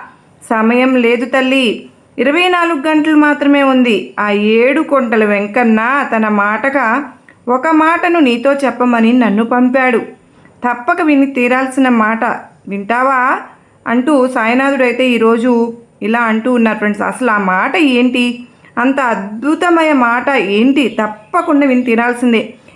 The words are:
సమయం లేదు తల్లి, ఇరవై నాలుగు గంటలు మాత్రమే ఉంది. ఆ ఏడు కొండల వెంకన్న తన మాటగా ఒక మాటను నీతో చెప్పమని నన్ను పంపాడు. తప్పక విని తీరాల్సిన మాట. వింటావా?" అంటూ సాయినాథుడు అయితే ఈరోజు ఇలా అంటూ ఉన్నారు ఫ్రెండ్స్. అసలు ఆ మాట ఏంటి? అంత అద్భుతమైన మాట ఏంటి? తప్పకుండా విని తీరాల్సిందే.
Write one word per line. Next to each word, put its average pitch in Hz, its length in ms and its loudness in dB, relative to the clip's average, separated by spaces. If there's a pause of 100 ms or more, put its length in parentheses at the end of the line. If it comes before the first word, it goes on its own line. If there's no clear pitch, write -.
(500)
సమయం 240 460 2
లేదు 240 300 0
తల్లి, 262 600 -2 (340)
ఇరవై 311 300 0
నాలుగు 339 380 0
గంటలు 311 280 2
మాత్రమే 285 480 2
ఉంది. 254 560 0
ఆ 208 100 -2
ఏడు 226 520 2
కొండల 240 440 0
వెంకన్న 220 800 0 (100)
తన 220 120 0
మాటగా 226 840 -2 (360)
ఒక 254 200 -2
మాటను 330 520 2
నీతో 247 340 2
చెప్పమని 240 600 0
నన్ను 226 320 2
పంపాడు. 247 520 0 (720)
తప్పక 339 340 -2
విని 285 240 2
తీరాల్సిన 262 640 0
మాట. 226 360 0 (420)
వింటావా?" 247 680 -2 (500)
అంటూ 254 400 2
సాయినాథుడు 254 560 0
అయితే 254 260 0
ఈరోజు 233 640 0 (280)
ఇలా 226 180 -2
అంటూ 226 340 0
ఉన్నారు 220 240 2
ఫ్రెండ్స్. 208 240 -2
అసలు 196 300 -2
ఆ 208 60 0
మాట 202 380 -2
ఏంటి? 247 720 0 (300)
అంత 269 220 0
అద్భుతమైన 285 920 -2
మాట 247 360 0
ఏంటి? 240 760 0
తప్పకుండా 294 640 -2
విని 247 140 2
తీరాల్సిందే. 233 720 0 (220)